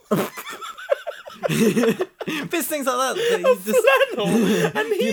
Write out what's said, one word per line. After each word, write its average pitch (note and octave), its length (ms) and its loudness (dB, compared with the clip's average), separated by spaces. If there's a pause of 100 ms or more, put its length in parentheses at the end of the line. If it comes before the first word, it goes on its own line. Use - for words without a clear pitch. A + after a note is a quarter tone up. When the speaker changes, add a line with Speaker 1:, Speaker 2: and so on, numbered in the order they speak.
Speaker 1:
<laughs> - 100 -20
Speaker 2:
<laughs> - 1400 -6
But A3+ 1080 0
it's E4 140 -2
things D4 180 -4
like B3+ 100 0
that B3+ 200 -2
that A#4 200 0
Speaker 1:
A A4+ 40 -2
Speaker 2:
you B4+ 240 4
just B4+ 500 4
Speaker 1:
flannel? G3 580 2
Speaker 2:
<laughs> - 40 -6
Speaker 1:
And A4 120 -2
Speaker 2:
you G#4 80 0 (160)